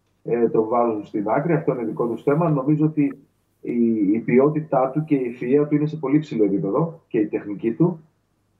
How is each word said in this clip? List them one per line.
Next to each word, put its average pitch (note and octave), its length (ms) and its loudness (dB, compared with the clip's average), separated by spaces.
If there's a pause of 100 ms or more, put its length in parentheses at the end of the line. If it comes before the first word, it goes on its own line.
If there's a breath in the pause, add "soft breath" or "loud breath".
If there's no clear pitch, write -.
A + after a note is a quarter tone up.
(240)
ε, A#2 240 0
το A2 160 0
βάζουν A2+ 400 0
στην G#2 240 -6
άκρη, D3 240 0
αυτό C#3+ 200 0
είναι B2 120 -4
δικό A#2 220 -4
τους A2+ 160 -6
θέμα. D#3+ 280 2
Νομίζω D3 340 0
ότι D3 340 0 (420)
η, A2+ 520 0
η A2+ 60 0
ποιότητά C3+ 720 2
του D#3 140 -2
και D3+ 100 -2
η B2 260 -2
ευφυΐα C#3+ 280 2
του D3+ 60 -2
είναι D3 120 2
σε D#3 100 -6
πολύ C3+ 220 2
ψηλό A#2 260 -2
επίπεδο G2 640 -2
και A#2+ 100 -2
η G#2+ 80 2
τεχνική G#2 460 -4
του. F3 280 0 (600)